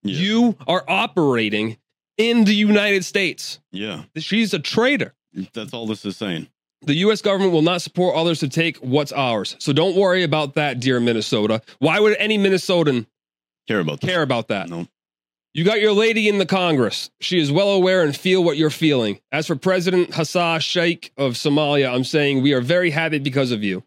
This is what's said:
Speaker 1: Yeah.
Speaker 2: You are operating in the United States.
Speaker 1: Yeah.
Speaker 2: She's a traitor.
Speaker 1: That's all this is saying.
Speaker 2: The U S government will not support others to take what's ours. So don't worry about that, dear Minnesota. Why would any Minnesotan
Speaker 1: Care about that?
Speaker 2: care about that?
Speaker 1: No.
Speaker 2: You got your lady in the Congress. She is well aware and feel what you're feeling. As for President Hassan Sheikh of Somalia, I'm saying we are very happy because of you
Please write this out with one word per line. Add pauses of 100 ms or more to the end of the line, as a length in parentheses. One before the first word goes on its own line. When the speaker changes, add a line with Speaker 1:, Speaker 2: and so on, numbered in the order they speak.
Speaker 1:
Yeah.
Speaker 2:
You (100)
are
operating (400)
in
the
United
States. (120)
Speaker 1:
Yeah. (140)
Speaker 2:
She's
a
traitor. (400)
Speaker 1:
That's
all
this
is
saying. (340)
Speaker 2:
The
U
S
government
will
not
support
others
to
take
what's
ours.
So
don't
worry
about
that,
dear
Minnesota. (180)
Why
would
any
Minnesotan (600)
Speaker 1:
Care
about
that?
Speaker 2:
care
about
that?
Speaker 1:
No. (680)
Speaker 2:
You
got
your
lady
in
the
Congress. (120)
She
is
well
aware
and
feel
what
you're
feeling. (120)
As
for
President
Hassan
Sheikh
of
Somalia,
I'm
saying
we
are
very
happy
because
of
you